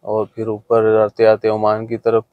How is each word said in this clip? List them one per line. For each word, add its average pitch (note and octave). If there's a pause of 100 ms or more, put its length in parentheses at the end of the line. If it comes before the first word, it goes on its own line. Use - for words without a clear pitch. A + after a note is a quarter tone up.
और G#2+
फिर A2
ऊपर A2
आते G#2+
आते A2
ओमान G#2+
की A2+
तरफ A2+